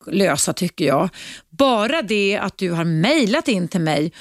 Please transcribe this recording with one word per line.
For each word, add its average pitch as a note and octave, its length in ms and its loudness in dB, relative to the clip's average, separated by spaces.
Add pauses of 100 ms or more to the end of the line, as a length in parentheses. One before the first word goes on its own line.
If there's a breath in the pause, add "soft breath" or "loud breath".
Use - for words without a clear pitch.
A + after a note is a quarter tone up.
(120)
lösa, E3 420 0
tycker F3 320 -4
jag. C#3+ 240 2 (400 loud breath)
Bara C4 520 2
det G3+ 360 0
att - 200 -6
du F#3 140 -4
har E3 120 -2
mejlat A3 640 2
in F3+ 200 0
till F3 140 -2
mig D#3 400 0